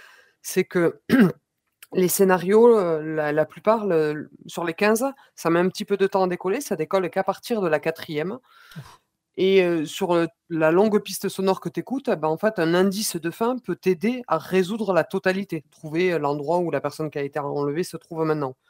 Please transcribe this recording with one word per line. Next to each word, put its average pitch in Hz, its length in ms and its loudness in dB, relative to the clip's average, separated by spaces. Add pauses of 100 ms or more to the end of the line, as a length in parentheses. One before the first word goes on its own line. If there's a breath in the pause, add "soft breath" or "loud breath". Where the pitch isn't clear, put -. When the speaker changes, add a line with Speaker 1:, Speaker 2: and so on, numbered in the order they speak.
(420 loud breath)
Speaker 1:
C'est - 220 -2
que - 460 0
<clears throat> - 840 0
les 180 140 2
scénarios, 196 720 4
euh, 165 240 0
la, 156 300 -2
la 151 140 2
plupart, 214 400 0
le, 151 440 0 (180)
sur 170 180 -8
les 165 80 -2
quinze, 220 320 2 (300 soft breath)
ça - 140 -2
met 170 100 4
un 185 100 4
petit - 160 -6
peu 202 120 -2
de 190 100 2
temps 190 160 0
à 185 40 2
décoller. 185 340 -4
Ça 202 140 -6
décolle 170 340 -2
qu'à 190 140 -2
partir 208 380 -4
de 180 60 -2
la 151 120 0
quatrième. 160 600 -6 (380 loud breath)
Speaker 2:
Ouf. - 220 -20 (380)
Speaker 1:
Et, 190 260 4
euh, 170 220 0
sur, 175 280 -4
euh, 170 120 2 (240)
la 160 220 2
longue 208 300 4
piste 196 260 -8
sonore 190 320 -2
que - 100 -12
t'écoutes, 240 420 -6
eh 185 40 0
ben, 156 140 -2
en 160 80 -2
fait, 220 200 -2
un 165 160 2
indice 190 440 0
de 165 140 -6
fin 247 260 -2
peut 185 180 -6
t'aider 196 520 -2
à 160 100 0
résoudre 190 560 -2
la 160 100 4
totalité, 185 680 -4
trouver, 170 420 -2
euh, 160 60 0
l'endroit 147 400 -2
où 170 120 -2
la 139 80 -2
personne 147 300 -6
qui - 80 -10
a 143 60 -4
été 143 160 -6
enlevée 143 440 -4
se - 140 -10
trouve - 260 -8
maintenant. 151 320 -2 (140 soft breath)